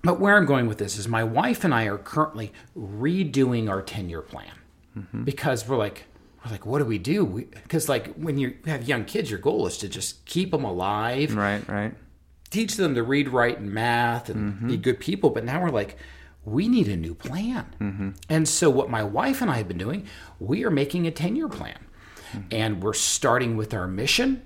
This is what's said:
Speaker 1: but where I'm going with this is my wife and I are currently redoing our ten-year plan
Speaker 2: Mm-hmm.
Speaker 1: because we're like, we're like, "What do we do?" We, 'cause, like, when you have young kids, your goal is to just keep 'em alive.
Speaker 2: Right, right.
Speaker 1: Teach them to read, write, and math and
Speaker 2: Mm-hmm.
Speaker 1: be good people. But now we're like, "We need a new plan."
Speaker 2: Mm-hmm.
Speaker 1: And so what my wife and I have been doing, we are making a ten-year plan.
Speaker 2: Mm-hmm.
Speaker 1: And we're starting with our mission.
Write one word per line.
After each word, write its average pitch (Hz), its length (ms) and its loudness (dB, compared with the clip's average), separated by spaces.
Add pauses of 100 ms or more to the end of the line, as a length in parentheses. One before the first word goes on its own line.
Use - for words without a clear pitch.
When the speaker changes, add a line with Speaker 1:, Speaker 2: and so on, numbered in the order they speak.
Speaker 1:
but 180 180 4
where 202 160 8
I'm 190 80 8
going 135 220 4
with 107 100 0
this 98 220 -4
is 101 100 -4
my 113 160 2
wife 165 400 0
and 160 100 4
I 113 100 4
are 101 120 0
currently 110 560 -2 (260)
redoing 127 920 2
our 95 100 0
ten-year 87 420 -6
plan 50 300 -14 (420)
Speaker 2:
Mm-hmm. 110 300 -8
Speaker 1:
because 127 420 -2
we're 127 120 0
like, 104 260 -4 (400)
we're 110 60 -10
like, 104 160 -10
"What 131 140 0
do 143 40 2
we 110 140 0
do?" 165 260 2
We, 101 200 -4 (240)
'cause, 156 200 0
like, 127 260 0
when 151 240 -4
you 135 180 0 (100)
have 135 200 -4
young 120 200 0
kids, 180 240 -2
your 95 100 -4
goal - 260 2
is - 120 -4
to 101 100 -8
just - 380 -8
keep 190 260 -2
'em 127 120 0
alive. 107 680 0
Speaker 2:
Right, 104 320 0
right. 104 280 -4 (560)
Speaker 1:
Teach 214 260 -2
them 165 180 2
to 117 80 2
read, 139 280 2
write, 120 280 4
and 101 140 -6
math 117 560 2
and 104 260 -2
Speaker 2:
Mm-hmm. 113 140 -4
Speaker 1:
be 135 80 2
good 127 240 0
people. 175 300 2
But 113 140 -4
now 143 180 -2
we're 170 80 2
like, 104 260 -2 (480)
"We 127 240 0
need 240 200 6
a 98 80 0
new 82 180 -4
plan." 208 520 -6 (140)
Speaker 2:
Mm-hmm. 98 300 -4 (200)
Speaker 1:
And 156 180 4
so - 220 6
what 127 180 4
my 110 140 0
wife 196 400 0
and 208 80 2
I 123 60 2
have 107 120 0
been 90 100 -4
doing, 143 280 -4 (320)
we 143 260 -2
are 220 60 2
making 156 360 2
a 160 40 0
ten-year 214 380 -2
plan. - 300 -10 (540)
Speaker 2:
Mm-hmm. 104 80 -8 (120)
Speaker 1:
And 110 300 0
we're 107 120 2
starting 120 640 2
with 107 180 -4
our 92 140 -2
mission. 226 580 2